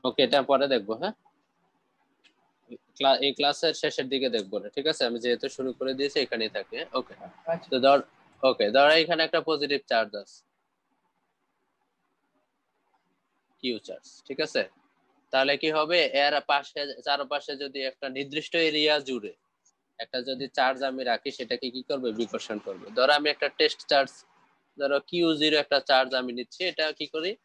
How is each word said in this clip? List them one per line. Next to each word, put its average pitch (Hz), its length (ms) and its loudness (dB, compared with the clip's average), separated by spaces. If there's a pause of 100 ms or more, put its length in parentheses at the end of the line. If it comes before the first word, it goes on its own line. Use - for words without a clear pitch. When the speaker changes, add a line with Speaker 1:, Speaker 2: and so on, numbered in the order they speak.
Speaker 1:
ওকে, 127 220 0
এটা 135 120 2 (120)
পরে 139 240 4
দেখবো, 107 260 -2
হ্যাঁ? 196 140 -4 (1800)
ক্লা-, 135 300 4
এই 139 120 2
ক্লাসের 143 420 0
শেষের 151 320 -2
দিকে 135 240 0
দেখবো 101 220 -4
না, 101 100 -8
ঠিক 143 180 -4
আছে? 156 220 0
আমি 117 160 -4
যেহেতু 120 220 0 (100)
শুরু 131 220 -4
করে 131 200 -4
দিয়েছি, 143 220 -2
এখানেই 113 360 -4
থাকি, 101 200 -8
হ্যাঁ? 156 120 -10 (100)
ওকে। 120 160 -8 (380)
Speaker 2:
আচ্ছা। 170 180 -8
Speaker 1:
তো 135 140 0
ধর, 139 140 8 (440)
ওকে, 123 280 2
ধর 135 180 8 (140)
এখানে 165 220 0
একটা 160 160 0 (100)
positive 143 300 -2 (100)
charge 113 200 2 (120)
আছে। - 160 -20 (3250)
কিউ 123 180 -4
charge, - 280 -14 (200)
ঠিক 131 140 -10
আছে? 147 220 -2 (680)
তাহলে 135 240 2
কি 156 140 -2
হবে? 156 280 2 (240)
এর 147 120 2 (160)
পাশে, 143 300 0 (260)
চারপাশে 143 500 -2
যদি 139 220 -8 (120)
একটা - 180 -12
নির্দিষ্ট 139 460 -6
area 151 420 4 (120)
জুড়ে 104 240 -6 (680)
একটা 113 240 -8
যদি 131 260 -8
charge 131 340 0
আমি 131 220 -4
রাখি, 120 260 -2
সেটাকে 123 400 -8
কি 127 120 -12
করবে? 131 300 -4
বিকর্ষণ 107 460 -6
করবে। 95 320 -12
ধরো 127 220 4
আমি 147 180 2
একটা 143 180 -2 (100)
test 151 220 2 (100)
charge, 139 200 4 (680)
ধরো 143 200 0 (120)
কিউ 175 160 2 (140)
জিরো 151 240 4
একটা 139 160 2
charge 131 340 2
আমি 127 180 -2
নিচ্ছি, 123 320 -10
এটা 160 280 -2
কি 147 140 -8
করি? 160 240 -6 (140)